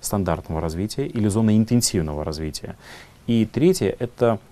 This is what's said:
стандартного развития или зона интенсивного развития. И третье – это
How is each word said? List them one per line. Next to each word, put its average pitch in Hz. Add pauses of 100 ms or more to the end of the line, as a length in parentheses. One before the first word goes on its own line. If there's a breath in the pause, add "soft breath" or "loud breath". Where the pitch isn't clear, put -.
стандартного 85
развития 87
или 110
зона 107
интенсивного 92
развития. 78 (520 loud breath)
И 113
третье – 127
это 117 (120)